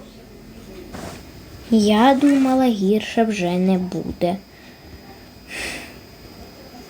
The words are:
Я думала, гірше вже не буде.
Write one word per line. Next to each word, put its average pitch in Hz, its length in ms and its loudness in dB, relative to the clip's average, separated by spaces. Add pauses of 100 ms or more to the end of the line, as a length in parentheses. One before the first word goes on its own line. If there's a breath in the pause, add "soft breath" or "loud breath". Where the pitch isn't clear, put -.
(1700)
Я 220 440 6
думала, 262 500 4
гірше 214 600 0
вже 196 260 -2
не 185 280 2
буде. 180 580 -4 (2500 loud breath)